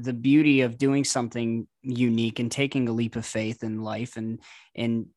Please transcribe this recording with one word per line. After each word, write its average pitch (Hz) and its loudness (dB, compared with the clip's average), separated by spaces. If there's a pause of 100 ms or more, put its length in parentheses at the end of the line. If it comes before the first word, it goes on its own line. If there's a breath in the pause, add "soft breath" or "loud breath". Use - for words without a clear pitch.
the 123 -6
beauty 135 6
of 120 0
doing 135 2
something 117 -2 (160)
unique 117 0
and 120 -2
taking 139 0
a 117 -2
leap 113 -2
of 113 -6
faith 110 -6
in 110 -6
life 110 -8
and, 113 -6 (340 soft breath)
and 117 -2 (120)